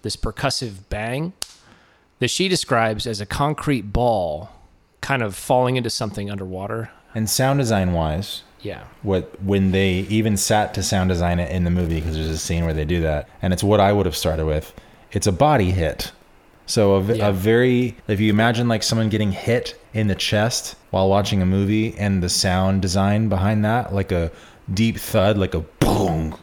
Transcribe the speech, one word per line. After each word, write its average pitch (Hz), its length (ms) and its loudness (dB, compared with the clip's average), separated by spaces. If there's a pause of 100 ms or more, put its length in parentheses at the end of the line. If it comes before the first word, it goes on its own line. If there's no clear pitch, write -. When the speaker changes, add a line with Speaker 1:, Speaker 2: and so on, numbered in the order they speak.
Speaker 1:
this 104 140 -6
percussive 110 720 -6
bang 123 440 -6 (840)
that 123 100 0
she 185 200 -2
describes 113 580 0
as 107 140 -6
a 104 60 -8
concrete 139 680 -2
ball 95 580 0 (500)
kind 135 220 -2
of 101 140 -4
falling 127 400 2
into 113 140 -2
something 101 380 -6
underwater. 101 640 -8 (240)
Speaker 2:
And 110 160 -2
sound 139 300 2
design 101 320 2
wise, 82 500 -2 (200)
Speaker 1:
Yeah. 104 200 -12 (200)
Speaker 2:
what, 95 400 -2
when 98 280 2
they 95 400 2
even 107 260 2
sat 107 380 0
to 98 80 -4
sound 92 260 0
design 87 300 0
it 87 140 -2
in 90 120 0
the 87 60 2
movie, 82 300 0
'cause 78 160 -4
there's 80 120 -4
a 80 80 -4
scene 82 280 -2
where 80 100 -2
they 78 100 -2
do 85 180 0
that, 76 260 -2 (120)
and 185 120 0
it's 175 100 -2
what 104 180 4
I 98 120 4
would 101 140 2
have 85 100 -2
started 80 280 -2
with. 76 280 -2 (400)
It's - 140 -2
a 104 60 2
body 123 380 4
hit. 82 400 -2 (560)
So 101 280 4
a 98 60 4
v-, 101 180 0
Speaker 1:
Yeah. 104 100 2
Speaker 2:
a 101 40 2
very, 120 640 2 (120)
if 104 120 0
you 107 100 4
imagine, 113 380 2
like, 110 140 0
someone 113 260 0
getting 107 240 0
hit 117 420 -2 (200)
in 107 140 0
the 95 80 2
chest - 580 -2 (160)
while 95 180 2
watching 98 340 2
a 90 40 2
movie 98 520 0
and 98 260 0
the 90 40 -2
sound 95 540 2
design 101 460 2
behind 101 360 0
that, 113 300 -2
like 98 180 -2
a 85 180 0 (420)
deep 110 260 0
thud, 104 380 2
like 92 180 0
a 82 60 0 (200)
boom 87 640 -2